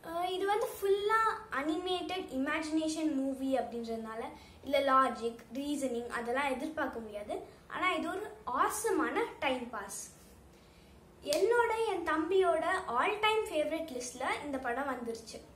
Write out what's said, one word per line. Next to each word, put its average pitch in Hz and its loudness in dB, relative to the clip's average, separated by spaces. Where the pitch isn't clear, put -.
அஹ், 339 -2
இது 381 0
வந்து 440 2
ஃபுல்லா 403 2
அனிமேட்டட் 349 -2
இமேஜினேஷன் 311 0
மூவி 269 0
அப்படின்றதுனால 226 -4
இதுல 277 0
லாஜிக், 240 4
ரீசனிங் 262 -2
அதெல்லாம் 240 -2
எதிர்பார்க்க 262 -4
முடியாது. 208 -8
ஆனா 359 0
இது 320 0
ஒரு 381 -4
ஆசமான 359 2
டைம் 254 0
பாஸ். 208 -8
என்னோட, 453 6
என் 349 -2
தம்பியோட 330 4
all 311 0
time 427 2
favorite 311 -2
லிஸ்ட்ல 254 -8
இந்த 285 -4
படம் 262 -2
வந்துருச்சு. 233 -6